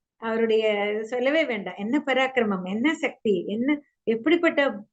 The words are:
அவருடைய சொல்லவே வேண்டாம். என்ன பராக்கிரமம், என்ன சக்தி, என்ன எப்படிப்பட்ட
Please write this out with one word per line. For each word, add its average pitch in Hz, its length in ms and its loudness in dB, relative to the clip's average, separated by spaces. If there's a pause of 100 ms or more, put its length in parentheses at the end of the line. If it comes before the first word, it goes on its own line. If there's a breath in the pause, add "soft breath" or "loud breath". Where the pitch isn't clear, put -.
(160)
அவருடைய 220 840 0
சொல்லவே 254 420 0
வேண்டாம். 202 320 -6
என்ன 233 300 -2
பராக்கிரமம், 247 560 0
என்ன 226 320 0
சக்தி, 233 520 -2
என்ன 262 340 -2 (220 loud breath)
எப்படிப்பட்ட 277 760 2 (120)